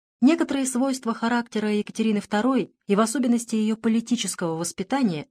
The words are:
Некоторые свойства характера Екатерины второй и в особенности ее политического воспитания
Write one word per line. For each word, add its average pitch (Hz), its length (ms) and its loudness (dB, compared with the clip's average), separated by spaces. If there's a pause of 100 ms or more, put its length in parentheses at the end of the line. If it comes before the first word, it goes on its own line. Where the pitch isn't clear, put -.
(220)
Некоторые 277 440 2
свойства 254 480 -2
характера 226 580 -2
Екатерины 208 500 -2
второй 214 520 0 (140)
и 202 80 2
в 196 40 6
особенности 240 560 0
ее 220 200 0
политического 220 800 -2
воспитания 185 760 -2